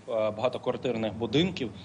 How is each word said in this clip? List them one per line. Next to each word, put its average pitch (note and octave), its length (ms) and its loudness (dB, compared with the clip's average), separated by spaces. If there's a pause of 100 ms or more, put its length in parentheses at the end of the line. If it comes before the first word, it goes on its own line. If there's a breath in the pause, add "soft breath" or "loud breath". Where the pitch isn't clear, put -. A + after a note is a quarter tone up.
е, - 20 -6
багатоквартирних A2 1000 0
будинків, A#2+ 580 0 (140 loud breath)